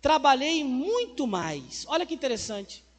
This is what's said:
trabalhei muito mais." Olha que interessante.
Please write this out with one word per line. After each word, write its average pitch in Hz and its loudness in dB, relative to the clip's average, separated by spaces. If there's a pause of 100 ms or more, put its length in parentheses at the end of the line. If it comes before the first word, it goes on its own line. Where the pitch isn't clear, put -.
trabalhei 294 4
muito 302 0
mais." 160 -4
Olha 320 0
que 320 -6
interessante. 220 -6 (140)